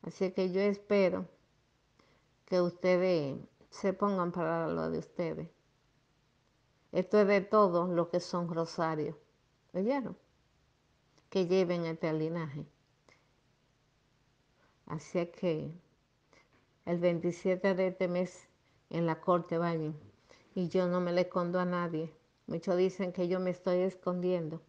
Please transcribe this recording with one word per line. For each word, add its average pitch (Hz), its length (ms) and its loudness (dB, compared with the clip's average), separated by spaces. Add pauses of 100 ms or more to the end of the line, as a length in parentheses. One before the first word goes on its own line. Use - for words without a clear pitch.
Así 180 300 -4
que 185 200 -2
yo 190 100 0
espero 196 640 2 (1160)
que 180 160 0
ustedes 175 760 2 (320)
se - 240 -2
pongan 190 380 0
para 165 360 -2
lo 165 220 -2
de 160 80 -4
ustedes. 160 520 -8 (1400)
Esto 185 280 2
es 202 80 6
de 202 140 6
todos 185 480 4
los 170 180 2
que 180 120 0
son 175 340 -4
Rosario. 160 640 -2 (560)
¿Oyeron? 220 440 -2 (1120)
Que 185 160 0
lleven 175 400 2
este 165 280 -2
linaje. 156 520 -4 (2250)
Así - 340 -6
es 170 100 -4
que 156 420 -4 (1160)
el 175 140 -2
veintisiete 175 760 0
de 185 120 2
este 185 200 -2
mes 180 400 -2 (420)
en 170 160 0
la 160 140 0
corte 170 380 0
vayan. 165 380 -2 (600)
Y 180 140 -2
yo 185 180 2
no 180 140 2
me 175 100 0
le 175 100 2
escondo 180 380 0
a 180 60 2
nadie. 170 480 -2 (340)
Muchos 175 300 -2
dicen 185 340 0
que 180 160 -2
yo 185 120 0
me 185 120 -2
estoy 180 280 0
escondiendo. 180 880 -2